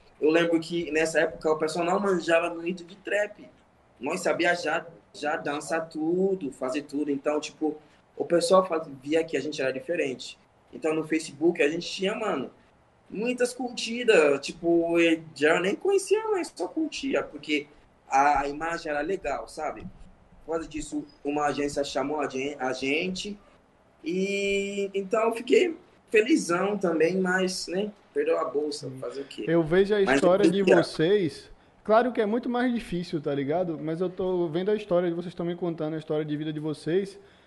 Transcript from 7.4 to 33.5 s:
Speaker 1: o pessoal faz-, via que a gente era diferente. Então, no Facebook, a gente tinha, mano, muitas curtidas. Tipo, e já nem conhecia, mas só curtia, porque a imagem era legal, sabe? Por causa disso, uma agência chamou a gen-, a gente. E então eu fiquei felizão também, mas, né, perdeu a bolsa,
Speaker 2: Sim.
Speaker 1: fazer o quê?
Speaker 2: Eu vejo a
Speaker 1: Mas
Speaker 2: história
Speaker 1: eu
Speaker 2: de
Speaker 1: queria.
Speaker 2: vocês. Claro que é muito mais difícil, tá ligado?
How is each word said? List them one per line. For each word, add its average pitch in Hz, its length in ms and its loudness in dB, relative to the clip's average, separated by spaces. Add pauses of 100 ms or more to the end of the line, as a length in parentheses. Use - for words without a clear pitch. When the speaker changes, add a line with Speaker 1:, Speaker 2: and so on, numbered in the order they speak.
Speaker 1:
o - 100 -4
pessoal 170 400 4
faz-, 160 220 -4 (160)
via 156 200 2
que 160 140 -6
a 131 40 0
gente 147 200 -6
era 131 100 0
diferente. 135 680 -4 (360)
Então, 156 220 -2
no 156 100 -2
Facebook, 160 560 0
a 143 80 4
gente 175 180 -4
tinha, 190 280 -4
mano, 190 340 -4 (600)
muitas 247 440 -2
curtidas. 220 840 4
Tipo, 170 600 2
e 165 220 4 (140)
já 156 240 4
nem 190 160 0
conhecia, 392 560 2
mas 359 240 -2
só 330 120 -4
curtia, 294 560 -2
porque 147 440 -4 (420)
a 143 380 4
imagem 160 420 -6
era 147 120 -2
legal, 151 460 -4
sabe? 135 380 -8 (600)
Por 151 80 -4
causa 165 140 -4
disso, 147 380 -8 (180)
uma 147 240 -2
agência 143 360 -2
chamou 143 380 -2
a 135 60 -2
gen-, 131 320 -6
a 127 140 -2
gente. 180 640 -4 (640)
E 196 880 -2
então 196 320 -2
eu 247 80 2
fiquei 277 420 4 (340)
felizão 208 680 4
também, 170 400 2
mas, 185 500 0
né, 196 240 -2 (220)
perdeu 156 260 0
a 156 60 -2
bolsa, 147 420 -4
Speaker 2:
Sim. 131 120 -10
Speaker 1:
fazer 127 220 -8
o 139 40 -10
quê? - 220 -12
Speaker 2:
Eu 165 160 4
vejo 185 320 4
a 202 60 2
Speaker 1:
Mas 165 140 4
Speaker 2:
história 180 300 6
Speaker 1:
eu 165 60 6
Speaker 2:
de 196 120 2
Speaker 1:
queria. 185 200 6
Speaker 2:
vocês. 175 680 0 (320)
Claro 240 280 4
que 226 100 -2
é 214 40 2
muito 247 240 -2
mais 240 240 0
difícil, 175 480 -4
tá 147 120 -2
ligado? 151 480 -2